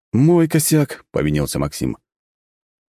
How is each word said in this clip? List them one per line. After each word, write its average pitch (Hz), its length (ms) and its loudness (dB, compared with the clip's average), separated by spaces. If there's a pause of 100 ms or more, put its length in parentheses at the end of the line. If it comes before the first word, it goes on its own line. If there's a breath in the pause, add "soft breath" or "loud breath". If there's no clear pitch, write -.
(120)
«Мой 160 360 4
косяк», — 156 640 0
повинился 73 480 -2
Максим. 69 380 -6 (920)